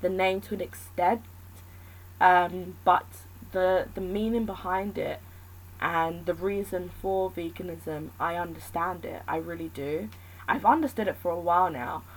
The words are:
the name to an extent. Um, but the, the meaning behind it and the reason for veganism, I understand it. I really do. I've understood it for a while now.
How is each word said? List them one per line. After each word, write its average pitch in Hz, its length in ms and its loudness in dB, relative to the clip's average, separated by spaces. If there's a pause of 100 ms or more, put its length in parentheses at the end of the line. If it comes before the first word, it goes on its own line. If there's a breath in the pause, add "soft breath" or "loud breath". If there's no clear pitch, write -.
the 180 80 2
name 190 340 2
to - 120 -8
an 190 60 -4
extent. 180 600 0 (1000 loud breath)
Um, 180 640 6
but 180 220 6 (460)
the, 185 420 4
the 196 60 -6
meaning 214 440 0
behind 190 520 -2
it - 240 -4 (600 loud breath)
and 165 460 0
the 175 80 2
reason 185 560 -2 (100)
for 190 300 0
veganism, 165 800 -8 (100)
I 170 160 0
understand 170 680 -4
it. - 220 -8
I 165 100 -2
really 165 320 -6
do. 156 400 -4 (380 loud breath)
I've - 180 0
understood 254 440 4
it - 80 -2
for 175 140 -2
a 170 100 0
while 175 300 4
now. 123 340 -6 (120 loud breath)